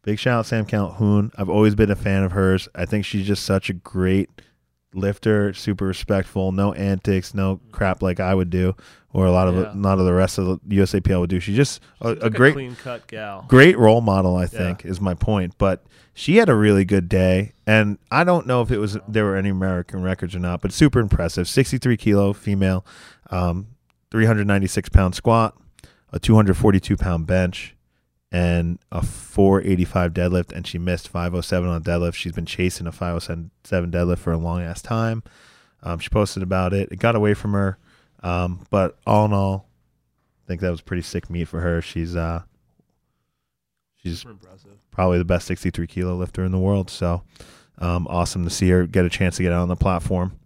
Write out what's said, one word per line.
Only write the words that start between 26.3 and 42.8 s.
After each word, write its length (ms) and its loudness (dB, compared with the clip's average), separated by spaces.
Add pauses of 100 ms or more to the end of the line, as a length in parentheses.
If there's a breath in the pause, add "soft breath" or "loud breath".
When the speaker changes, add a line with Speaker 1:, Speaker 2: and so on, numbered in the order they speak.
Speaker 1:
hundred 220 6
forty-two 400 4
pound 280 -2
bench, 500 -2 (580)
and 460 0 (120)
a 140 -4
four 560 2
eighty-five 520 0
deadlift, 380 0
and 160 -10
she 100 -10
missed 300 -4
five 260 -6
oh 80 -4
seven 280 -2
on 140 -4
deadlift. 320 -2
She's 180 -8
been 140 -6
chasing 400 -4
a 40 -8
five 240 -6
oh 40 -4
seven 320 -10 (400)
deadlift 260 0
for 160 -4
a 40 0
long 240 -4
ass 200 -10
time. 420 -4 (600 soft breath)
Um, 160 -6
she 100 -12
posted 340 0
about 300 0
it. 180 -2
It 80 -12
got 160 2
away 200 2
from 180 -4
her, 240 0 (460 soft breath)
um, 480 -4
but 340 0
all 200 4
in 80 0
all, 360 -2 (760)
I 40 -20
think 140 -6
that 100 -2
was 100 -6
pretty 220 -6
sick 260 -8
meet 180 -4
for 140 -8
her. 200 0
She's, 340 -8
uh, 260 -4 (1600)